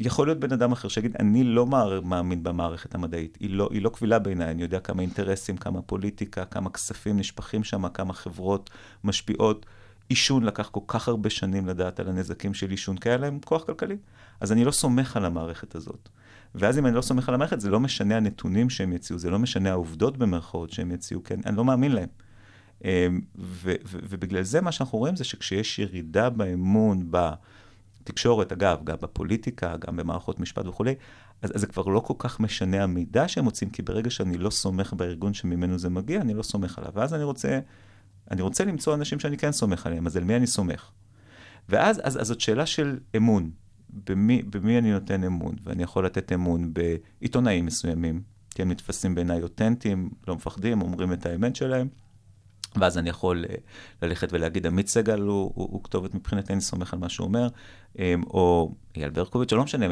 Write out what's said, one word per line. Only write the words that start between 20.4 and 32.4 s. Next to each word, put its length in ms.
שהם 200
יציעו, 340
כי 100
אני, 120
אני 100
לא 80
מאמין 280
להם. 160
אמ, 360
ו-, 360
ו-, 160
ובגלל 400
זה 180
מה 120
שאנחנו 260
רואים 180
זה 80
שכשיש 540
ירידה 520
באמון 800
בתקשורת, 1400
אגב, 320
גם 180
בפוליטיקה, 760
גם 200
במערכות 440
משפט 260
וכולי, 280
אז, 120
אז 60
זה 60
כבר 160
לא 180
כל 180
כך 220